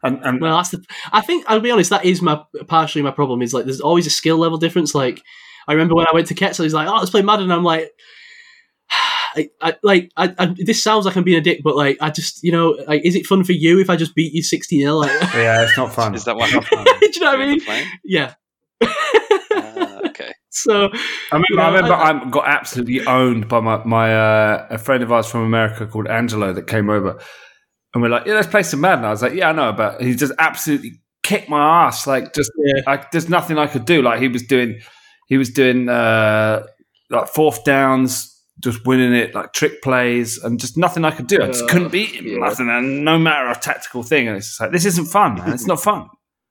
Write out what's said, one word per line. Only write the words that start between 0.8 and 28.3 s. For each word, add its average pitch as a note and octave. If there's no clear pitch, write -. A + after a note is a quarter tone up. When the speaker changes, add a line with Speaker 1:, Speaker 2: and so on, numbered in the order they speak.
Speaker 2:
I A3
think, E4+
I'll A3
be A#3+
honest, G3
that G3
is F3+
my, D3+
partially D#3
my C#3
problem C3
is, A#2+
like, B2
there's C3
always E3
a D3
skill D#3+
level E3
difference. E3
Like, C3
I D3
remember E3
when E3
I D#3+
went E3
to E3
Ket's, F#3+
I -
was D#3
like, D#3
"Oh, G3+
let's F#3
play G3+
Madden." G#3
And F3+
I'm F3
like, D#3+
<sighs> -
I, D3+
I, D#3+
like, F#3+
I, F3+
I, F3+
this A3
sounds G#3+
like F#3
I'm F3+
being F3
a -
dick, D#3
but, D3+
like, C#3
I D#3
just, -
you E3+
know, E3
like, D3+
is F3+
it -
fun F#3+
for F#3
you E3+
if F#3
I F3
just D#3+
beat D#3
you E3+
sixty -
nil? C#3+
Like D3
<laughs> E3
Speaker 1:
Yeah, A2+
it's A2+
not A#2
fun. A2
Speaker 3:
Is G#2+
that A2+
what A2
Speaker 1:
It's -
not -
Speaker 3:
happened? -
Speaker 1:
fun. B4+
Speaker 2:
<laughs> -
Do G#4
you E4+
know D#4
what C4+
I C#4
mean? D4
Speaker 3:
Playing? -
Speaker 2:
Yeah. D#3+
<laughs> A#4+
Speaker 3:
Ah, -
okay. -
Speaker 2:
So G3+
Speaker 1:
I A3+
remember, D#3
Speaker 2:
you G3
know, E3
Speaker 1:
I E3
remember F3+
Speaker 2:
I, D#3+
Speaker 1:
I B2+
got C3
absolutely B2+
owned B2
by A#2
my, A2
my, A2+
uh, G#2+
a A2
friend B2+
of A2+
ours A2+
from A#2
America A2
called G#2+
Angelo A2
that F2+
came G#2
over, F#2+
and A#2+
we're A#2+
like, A#2+
"Yeah, G#3